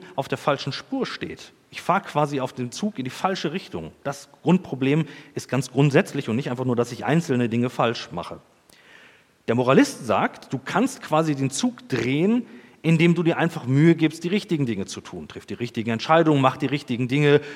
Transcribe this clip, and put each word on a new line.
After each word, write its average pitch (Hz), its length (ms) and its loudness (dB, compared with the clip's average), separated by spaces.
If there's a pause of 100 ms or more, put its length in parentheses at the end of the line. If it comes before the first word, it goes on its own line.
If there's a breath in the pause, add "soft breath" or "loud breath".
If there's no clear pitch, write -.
(160 loud breath)
auf - 140 -6
der - 80 -4
falschen 139 340 -2
Spur - 340 -6
steht. - 460 -12 (180)
Ich - 120 -16
fahre 196 200 0
quasi 147 380 -2
auf 127 140 -4
dem 123 180 -8
Zug - 260 -6
in 127 60 -6
die 127 80 -8
falsche 185 400 -4
Richtung. 113 400 -10 (140)
Das - 240 -10 (120)
Grundproblem 151 640 2 (300 loud breath)
ist - 140 -10
ganz 131 200 -2
grundsätzlich 139 600 2
und 110 80 0
nicht 135 120 -4
einfach 127 140 -4
nur, 123 140 -2
dass 120 160 0
ich - 100 -12
einzelne 131 460 0
Dinge 120 200 0
falsch 120 440 -2
mache. 82 260 -10 (1120 soft breath)
Der 117 60 2
Moralist 135 520 4
sagt, 117 460 -2
du 135 100 -4
kannst - 380 -2
quasi 156 340 0
den 135 140 -2
Zug - 400 -4
drehen, 151 580 0 (340 loud breath)
indem 165 320 4
du 170 100 0
dir 165 140 2
einfach 160 280 -2
Mühe 151 300 6
gibst, 160 280 -2
die 175 60 -4
richtigen 170 360 -2
Dinge 98 200 -2
zu - 160 -12
tun. 80 260 -14
Triff - 180 -16
die 104 100 -10
richtigen 117 360 -6
Entscheidungen, 156 500 4
mach 127 140 4
die 143 120 -4
richtigen 127 420 -4
Dinge, 143 320 6 (140 loud breath)